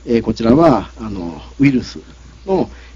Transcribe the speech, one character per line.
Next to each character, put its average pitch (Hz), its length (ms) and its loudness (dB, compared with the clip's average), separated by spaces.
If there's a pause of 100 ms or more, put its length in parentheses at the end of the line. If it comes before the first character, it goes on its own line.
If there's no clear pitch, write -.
え 117 140 0
ー、 - 20 0
こ 110 120 -4
ち 113 80 -8
ら 113 140 4
は、 143 420 4
あ 110 120 -12
の、 85 320 -10 (180)
ウ 139 80 4
イ 139 40 4
ル 117 120 0
ス 80 160 -16 (460)
の、 185 240 -2 (260)